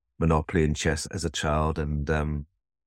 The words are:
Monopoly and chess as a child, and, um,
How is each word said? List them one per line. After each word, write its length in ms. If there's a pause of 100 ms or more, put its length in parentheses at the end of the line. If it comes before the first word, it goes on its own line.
(200)
Monopoly 420
and 140
chess 300
as 180
a 60
child, 500
and, 300
um, 360 (400)